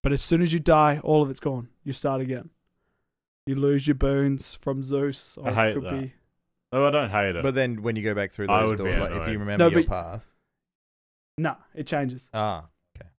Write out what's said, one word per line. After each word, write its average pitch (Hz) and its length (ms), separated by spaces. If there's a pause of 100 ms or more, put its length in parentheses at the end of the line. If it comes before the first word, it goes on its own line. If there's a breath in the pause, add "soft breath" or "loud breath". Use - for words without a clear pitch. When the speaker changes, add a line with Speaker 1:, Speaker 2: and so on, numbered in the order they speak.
Speaker 1:
But 135 80
as 139 100
soon 170 200
as 165 120
you 170 60
die, 151 400
all 151 240
of 139 60
it's 135 100
gone. 127 300 (140)
You 139 100
start 135 280
again. 127 300 (920)
You 135 100
lose 139 320
your 147 80
boons 139 600
from 135 280
Zeus. 139 540
Or 139 100
Speaker 2:
I 113 40
Speaker 1:
it 104 40
Speaker 2:
hate 110 200
Speaker 1:
could 139 100
Speaker 2:
that. 90 60 (100)
Speaker 1:
be 131 120 (600)
Speaker 2:
Oh, 139 140
I 143 40
don't 143 180
hate 98 260
it. 85 80
Speaker 3:
But 135 120
then 123 280
when 113 120
you 107 80
go 107 120
back 101 160
through 101 180
Speaker 2:
I 107 120
Speaker 3:
those 110 80
Speaker 2:
would 107 100
be 98 120
Speaker 3:
doors, 87 100
like, 95 100
if 85 60
Speaker 2:
annoyed. 80 140
Speaker 3:
you - 80
remember 104 240
Speaker 1:
No, 170 60
Speaker 3:
your 165 120
Speaker 1:
but - 80
Speaker 3:
path. 90 380 (1080)
Speaker 1:
Nah, 156 180 (180)
it 156 140
changes. 131 460
Speaker 3:
Ah, 104 340 (300)
okay. - 120 (100)